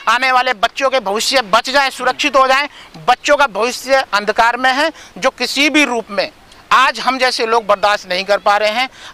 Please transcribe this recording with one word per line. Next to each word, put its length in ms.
आने 240
वाले 220
बच्चों 360
के 100
भविष्य 420
बच 280
जाए, 200
सुरक्षित 460
हो 120
जाए। 220
बच्चों 300
का 100
भविष्य 640
अंधकार 440
में 160
है, 180
जो 120
किसी 400
भी 160
रूप 240
में 220
आज 280
हम 180
जैसे 280
लोग 200
बर्दाश्त 440
नहीं 160
कर 120
पा 200
रहे 120
हैं। 200